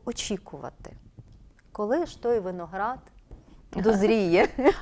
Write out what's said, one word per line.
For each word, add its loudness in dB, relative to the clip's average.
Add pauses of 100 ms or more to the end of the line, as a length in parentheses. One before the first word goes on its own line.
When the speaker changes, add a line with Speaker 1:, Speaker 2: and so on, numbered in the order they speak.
Speaker 1:
очікувати, -8 (760)
коли -2
ж -14
той 0
виноград -6 (760)
Speaker 2:
Ага. -4
Speaker 1:
дозріє. 4 (340)